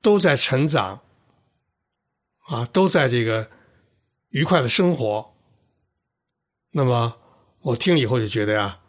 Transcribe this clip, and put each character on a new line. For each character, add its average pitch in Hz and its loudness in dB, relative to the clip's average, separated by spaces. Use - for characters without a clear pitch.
都 208 4
在 160 4
成 135 0
长， 104 -4
啊， 120 -4
都 185 2
在 156 2
这 120 0
个 110 -4
愉 - -2
快 165 2
的 120 -2
生 175 0
活。 107 -6
那 143 -2
么 120 0
我 123 -4
听 175 0
了 156 4
以 123 0
后 120 0
就 110 -4
觉 104 -2
得 107 0
呀 98 -2